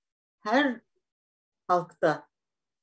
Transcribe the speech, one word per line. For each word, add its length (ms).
her 400
halkta 600